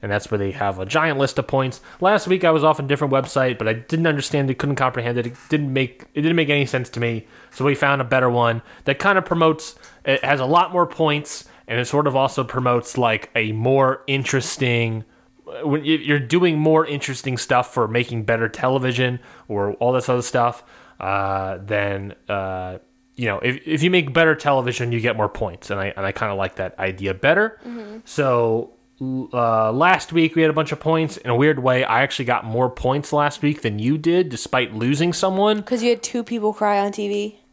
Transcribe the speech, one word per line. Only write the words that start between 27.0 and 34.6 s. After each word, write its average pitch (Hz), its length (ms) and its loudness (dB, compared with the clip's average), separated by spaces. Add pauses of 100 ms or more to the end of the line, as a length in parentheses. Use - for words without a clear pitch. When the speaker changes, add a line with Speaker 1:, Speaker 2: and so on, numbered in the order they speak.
Speaker 1:
better. 180 520 0
Speaker 2:
Mm-hmm. 226 400 -14
Speaker 1:
So, 120 680 0 (300)
l-, 131 320 -6
uh, 113 380 2
last 160 420 2
week 160 220 2
we 165 60 2
had 156 100 4
a - 20 -2
bunch 151 180 -2
of 147 80 -8
points. 160 380 -2
In - 120 -8
a 120 60 2
weird 143 240 4
way, 127 240 2
I 117 180 2
actually 135 240 -2
got 120 200 0
more 120 240 0
points 135 440 -4
last 147 280 0
week 147 200 0
than 107 180 -4
you 131 180 0
did, 170 320 0
despite 120 440 -2